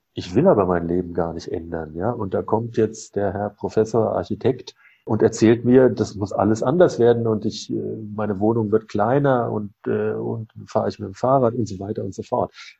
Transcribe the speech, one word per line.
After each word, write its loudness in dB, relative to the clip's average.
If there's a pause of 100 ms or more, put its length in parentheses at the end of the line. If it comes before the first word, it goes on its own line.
(140)
ich -10
will 4
aber 6
mein 0
Leben -2
gar -2
nicht -12
ändern. -8
Ja. -2
Und -6
da -2
kommt -2
jetzt -2
der -2
Herr -4
Professor -2
Architekt -4 (320)
und -2
erzählt 4
mir, 6
das -2
muss -6
alles 2
anders 4
werden 4
und 0
ich, -6
äh, -4 (400)
meine -4
Wohnung 2
wird 0
kleiner 2
und, -6 (120)
äh, -2
und -6 (140)
fahre -2
ich -8
mit -8
dem -12
Fahrrad 2
und -2
so -10
weiter -6
und -8
so -10
fort. -2 (280)